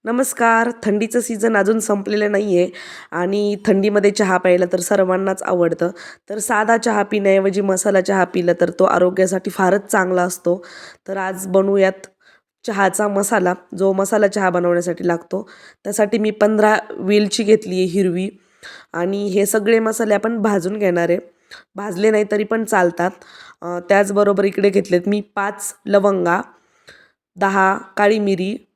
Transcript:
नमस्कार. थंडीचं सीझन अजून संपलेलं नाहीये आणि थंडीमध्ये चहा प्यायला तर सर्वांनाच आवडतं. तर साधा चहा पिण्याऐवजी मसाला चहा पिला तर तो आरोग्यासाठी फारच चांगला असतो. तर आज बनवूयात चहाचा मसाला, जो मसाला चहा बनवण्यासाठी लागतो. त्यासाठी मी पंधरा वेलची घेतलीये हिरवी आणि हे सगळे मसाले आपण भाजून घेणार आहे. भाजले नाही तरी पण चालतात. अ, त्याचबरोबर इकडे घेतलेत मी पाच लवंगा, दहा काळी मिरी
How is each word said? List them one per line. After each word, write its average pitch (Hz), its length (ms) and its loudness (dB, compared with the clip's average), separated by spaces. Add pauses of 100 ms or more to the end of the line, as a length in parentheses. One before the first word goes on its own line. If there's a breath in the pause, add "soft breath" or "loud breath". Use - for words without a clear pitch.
नमस्कार. 233 640 0 (120)
थंडीचं 220 380 0
सीझन 226 360 -2
अजून 202 220 2
संपलेलं 208 540 -2
नाहीये 190 360 2 (420 loud breath)
आणि 202 460 -2 (100)
थंडीमध्ये 202 440 2
चहा 190 260 0
प्यायला 180 360 2
तर 180 80 -2
सर्वांनाच 190 640 0
आवडतं. 175 480 0 (400 loud breath)
तर 208 80 -8
साधा 220 380 0
चहा 220 260 0
पिण्याऐवजी 196 580 2
मसाला 196 400 2
चहा 190 240 2
पिला 175 360 0
तर 175 100 2
तो - 140 0
आरोग्यासाठी 185 680 0
फारच 196 360 0
चांगला 185 360 0
असतो. 180 440 -4 (420 loud breath)
तर 196 80 -8
आज 190 300 -8
बनवूयात 190 600 2 (600 soft breath)
चहाचा 202 420 0
मसाला, 196 460 0 (240)
जो 196 140 2
मसाला 196 360 0
चहा 196 220 0
बनवण्यासाठी 175 560 -2
लागतो. 175 440 -4 (340 loud breath)
त्यासाठी 208 340 0
मी 214 120 0
पंधरा 214 480 2 (120)
वेलची 208 520 0
घेतलीये 190 420 2
हिरवी 185 440 -2 (640 loud breath)
आणि 196 340 -4
हे 196 200 0
सगळे 226 320 2
मसाले 220 360 0
आपण 220 280 -2
भाजून 202 340 0
घेणार 175 340 0
आहे. 175 80 2 (560 loud breath)
भाजले 202 360 -2
नाही 214 200 2
तरी 208 140 -2
पण 226 200 -4
चालतात. 180 460 0 (520 loud breath)
अ, 175 160 -8 (100)
त्याचबरोबर 202 560 2
इकडे 196 260 2
घेतलेत 185 360 0
मी 208 140 0 (140)
पाच 202 400 -8 (120)
लवंगा, 190 540 2 (960 soft breath)
दहा 190 420 2 (180)
काळी 208 220 2
मिरी 196 580 -4